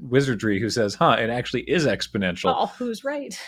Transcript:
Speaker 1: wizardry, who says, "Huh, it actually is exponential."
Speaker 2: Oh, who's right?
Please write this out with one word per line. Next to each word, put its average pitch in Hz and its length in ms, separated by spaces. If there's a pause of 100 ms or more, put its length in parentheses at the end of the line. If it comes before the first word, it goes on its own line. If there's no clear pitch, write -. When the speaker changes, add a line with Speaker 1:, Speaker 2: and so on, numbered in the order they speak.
Speaker 1:
wizardry, 120 580
who 107 100
says, 104 260
"Huh, 147 220
it 113 120
actually 123 400
is 151 160
exponential." 95 720
Speaker 2:
Oh, 208 80 (120)
who's 233 280
right? 285 280 (140)